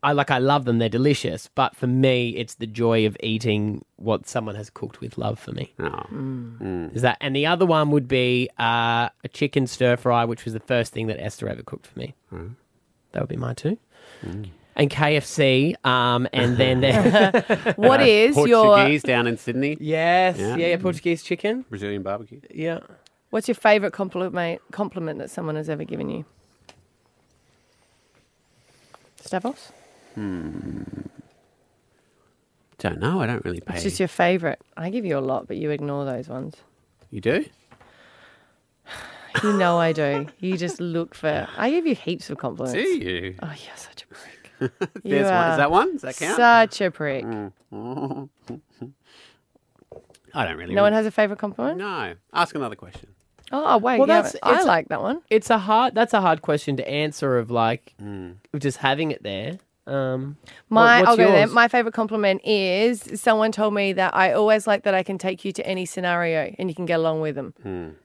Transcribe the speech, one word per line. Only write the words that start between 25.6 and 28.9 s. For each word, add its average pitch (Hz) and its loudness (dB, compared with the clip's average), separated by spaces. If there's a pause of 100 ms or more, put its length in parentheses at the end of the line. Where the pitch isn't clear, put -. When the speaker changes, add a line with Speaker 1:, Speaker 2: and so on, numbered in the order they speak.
Speaker 3:
ever 151 -6
given - -8
you? - -10 (3000)